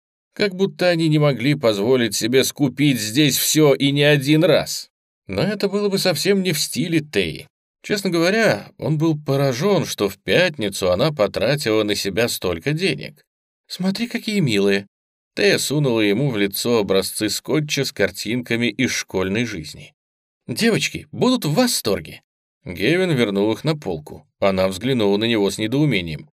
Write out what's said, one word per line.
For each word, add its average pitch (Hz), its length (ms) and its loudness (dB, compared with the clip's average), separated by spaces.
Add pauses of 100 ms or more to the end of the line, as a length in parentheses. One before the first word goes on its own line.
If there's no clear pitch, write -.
(340)
Как 202 200 -2
будто 180 340 0
они 165 200 2
не 151 100 4
могли 143 360 2
позволить 117 600 2
себе 123 300 2
скупить 139 560 0
здесь 120 360 2
всё 151 380 4
и 139 180 2
не 143 100 2
один 147 420 4
раз. - 440 0 (380)
Но 98 160 -2
это 202 260 -2
было 202 200 -2
бы 190 100 0
совсем 185 440 0
не 185 100 0
в 151 60 -2
стиле 160 420 -2
Теи. 87 460 -4 (360)
Честно 196 280 -4
говоря, 170 680 2
он 139 180 -2
был 156 220 0
поражён, 139 680 0
что 101 220 -2
в 95 100 -8
пятницу 104 720 0
она 120 180 2
потратила 110 720 0
на 104 140 0
себя 101 320 -2
столько 90 440 -4
денег. 156 520 -6 (420)
«Смотри, 196 400 -4
какие 226 320 -4
милые!» 101 480 2 (480)
Тея 190 240 2
сунула 131 420 0
ему 110 300 2
в 113 60 -6
лицо 101 420 0
образцы 98 500 0
скотча 147 560 -2
с - 80 -6
картинками 117 760 -2
из - 260 -2
школьной 98 540 -2
жизни. 78 480 -12 (520)
«Девочки - 640 -2
будут 240 340 0
в 147 100 -2
восторге!» 104 680 -2 (420)
Гевин 147 460 0
вернул 107 420 2
их - 120 -6
на 156 120 -2
полку. 87 520 -10 (100)
Она 95 300 2
взглянула 104 480 0
на 107 80 0
него 107 260 2
с - 80 -10
недоумением. 110 800 -2